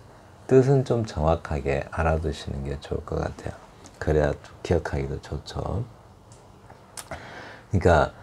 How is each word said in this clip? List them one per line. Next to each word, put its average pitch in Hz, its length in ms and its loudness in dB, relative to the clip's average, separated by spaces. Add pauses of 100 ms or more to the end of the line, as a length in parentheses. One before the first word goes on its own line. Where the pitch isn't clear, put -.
(460)
뜻은 131 380 6
좀 117 200 0
정확하게 76 840 -2
알아두시는 78 760 -2
게 71 140 -6
좋을 - 260 -8
것 - 120 -6
같아요. - 520 -8 (300)
그래야 76 340 2
좀 - 300 -12
기억하기도 71 580 -2
좋죠. - 640 -6 (1900)
그러니까 85 420 6 (100)